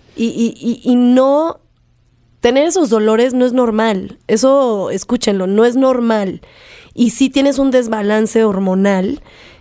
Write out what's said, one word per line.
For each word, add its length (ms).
Y, 120
y, 300
y, 340
y 40
no, 640
tener 280
esos 220
dolores 440
no 120
es 80
normal. 640
Eso, 640
escúchenlo, 540
no 200
es 100
normal. 680
Y 180
sí 180
tienes 300
un 100
desbalance 760
hormonal 760